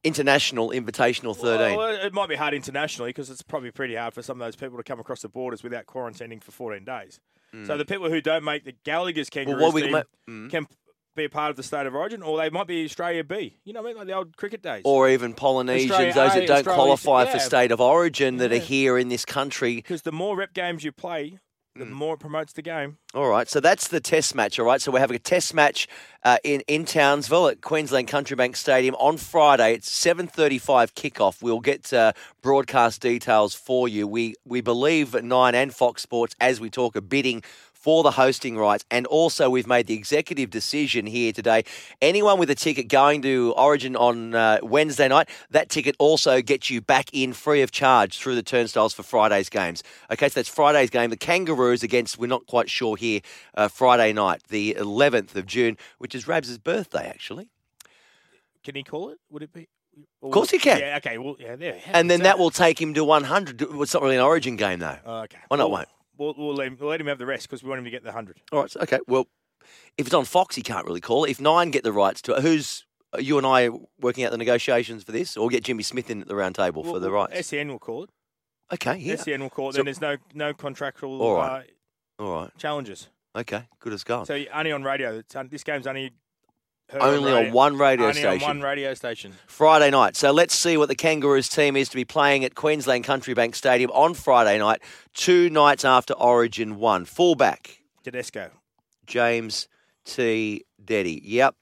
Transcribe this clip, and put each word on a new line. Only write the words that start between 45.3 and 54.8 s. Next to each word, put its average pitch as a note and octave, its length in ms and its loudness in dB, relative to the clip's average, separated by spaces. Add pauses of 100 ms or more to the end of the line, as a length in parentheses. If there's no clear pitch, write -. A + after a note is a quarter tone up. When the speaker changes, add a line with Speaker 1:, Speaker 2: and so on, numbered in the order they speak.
Speaker 1:
that D#3 180 0
ticket D3 280 -2
also C#3+ 440 4
gets C3 280 -2
you A#2+ 120 -4
back C3+ 320 2
in C3 180 -2
free D3 300 0
of B2+ 100 0
charge B2 460 4
through B2+ 180 -4
the A#2 80 -2
turnstiles A2+ 500 0
for G2+ 100 -14
Friday's G#2 440 2
games. F2 360 -4 (280)
Okay, C#3 160 0
so - 60 -2
that's B2 160 -4
Friday's C#3+ 400 4
game. A#2+ 220 0
The A2+ 60 -6
Kangaroos D3+ 640 0
against, A#2 360 -2
we're A#2+ 100 -6
not B2+ 200 -4
quite A#2+ 220 0
sure A2 280 -4
here, G#2+ 240 -4 (340)
uh, G#2 140 0
Friday A#2+ 420 4
night, G2+ 380 0
the G#2+ 260 -2
eleventh A2 600 0